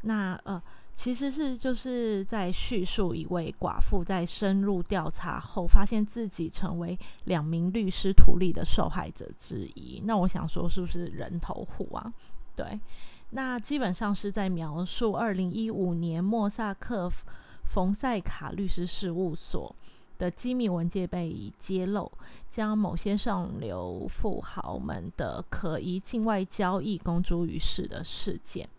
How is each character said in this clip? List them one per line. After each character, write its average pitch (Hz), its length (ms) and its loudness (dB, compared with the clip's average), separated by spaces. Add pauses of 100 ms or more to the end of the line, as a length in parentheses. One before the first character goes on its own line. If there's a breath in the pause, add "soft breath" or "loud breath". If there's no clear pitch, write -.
那， 208 420 -2
呃， 180 180 -6 (320 loud breath)
其 247 200 -2
实 269 160 -2
是 269 260 -2
就 254 180 0
是 233 500 -2
在 196 280 -2
叙 190 320 2
述 185 300 2
一 165 120 -4
位 170 320 -4
寡 - 220 -2
妇 180 240 8
在 180 200 0
深 196 380 2
入 202 200 0
调 165 280 0
查 139 300 -2
后， - 260 -2
发 202 180 12
现 214 200 0
自 226 240 -8
己 165 200 -8
成 170 300 -2
为 170 200 -6 (260 loud breath)
两 160 200 -2
名 165 280 -2
律 202 180 -2
师 190 220 0
图 - 260 12
利 180 140 4
的 - 120 0
受 - 240 4
害 - 220 -6
者 - 260 -14
之 - 380 -12
一。 123 300 -14
那 220 120 -2
我 185 120 2
想 160 200 0
说， 170 200 2
是 170 120 6
不 180 60 -2
是 170 200 0
人 165 340 -6
头 - 260 -6
户 - 280 -6
啊？ - 180 -8 (420 loud breath)
对， - 260 -6 (500 loud breath)
那 254 280 -6
基 285 200 -4
本 220 140 0
上 202 220 -2
是 202 180 -4
在 196 160 -2
描 165 360 -4
述 214 280 0
二 214 220 -2
零 180 180 -2
一 220 180 -4
五 185 220 -2
年 170 300 -2
莫 208 260 0
萨 208 240 -4
克 196 380 -4 (540 loud breath)
冯 190 280 2
塞 240 260 -2
卡 - 340 -6
律 190 140 -4
师 180 200 2
事 180 240 -2
务 170 240 -2
所 - 400 -4 (420 loud breath)
的 180 140 -2
机 247 240 -6
密 247 120 0
文 175 220 0
件 185 180 -4
被 170 520 -6
揭 185 260 -2
露， 196 260 -4 (380 loud breath)
将 214 300 -2
某 175 180 0
些 202 180 0
上 196 460 -2
流 90 480 -6
富 - 320 0
豪 - 380 -8
们 - 380 -8
的 123 340 -4
可 156 280 -2
疑 180 220 -6
境 220 240 -4
外 208 180 0
交 190 380 -2
易 208 160 -4
公 170 260 0
诸 175 220 2
于 - 140 -4
世 - 280 2
的 - 160 -10
事 - 400 -4
件。 - 240 -10 (120)